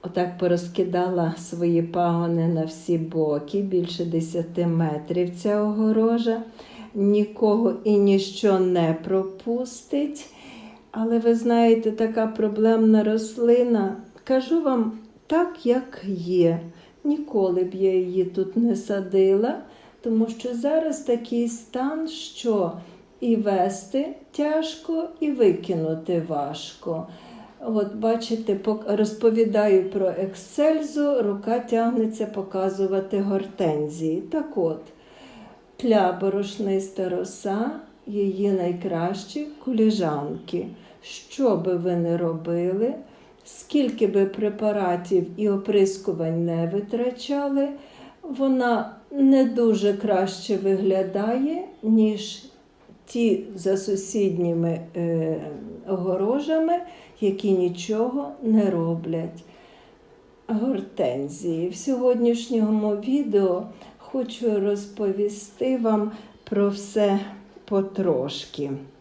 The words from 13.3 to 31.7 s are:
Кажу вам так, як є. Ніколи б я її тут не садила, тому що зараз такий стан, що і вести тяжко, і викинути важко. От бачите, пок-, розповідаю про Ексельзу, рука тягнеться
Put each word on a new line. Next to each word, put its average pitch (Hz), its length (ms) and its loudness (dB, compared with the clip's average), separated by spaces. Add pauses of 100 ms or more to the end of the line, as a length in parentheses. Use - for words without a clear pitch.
Кажу 262 380 0
вам 240 300 0 (340)
так, 349 400 0
як 254 360 0 (140)
є. 170 440 2 (440)
Ніколи 196 600 0
б 185 100 -6
я 190 200 2
її 185 300 0
тут 190 320 -4
не 233 200 2
садила, 196 800 2 (420)
тому 226 280 2
що 247 260 -8
зараз 294 460 0
такий 233 480 -2
стан, 294 600 -6
що 202 640 -2 (480)
і 233 160 2
вести 202 720 0 (280)
тяжко, 320 720 -2 (120)
і 302 100 0
викинути 170 1000 0
важко. 156 760 -6 (540)
От 214 340 -2
бачите, 226 600 -2
пок-, 208 420 -2
розповідаю 208 920 4
про 190 160 0
Ексельзу, 285 1160 0
рука 208 360 0
тягнеться 226 680 0